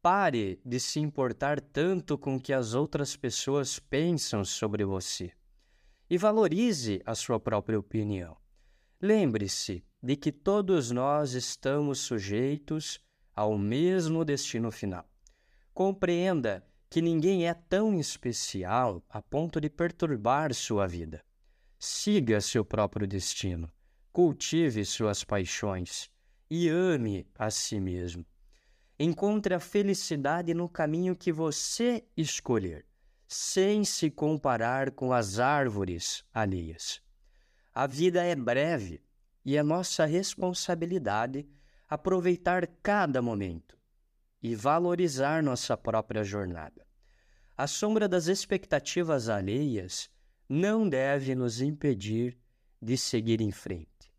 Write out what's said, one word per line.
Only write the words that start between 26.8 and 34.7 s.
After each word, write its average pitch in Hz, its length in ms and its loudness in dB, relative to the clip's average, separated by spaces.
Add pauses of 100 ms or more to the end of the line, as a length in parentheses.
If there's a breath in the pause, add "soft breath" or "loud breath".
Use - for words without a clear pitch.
a 110 120 0
si - 300 -4
mesmo. 87 460 -4 (720)
Encontre 190 560 2
a 170 60 0
felicidade 170 920 0
no 170 160 0
caminho 170 480 0
que 175 160 -2
você 165 720 -2 (100)
escolher, 107 680 -2 (420)
sem 208 560 2
se 165 280 0
comparar 135 800 0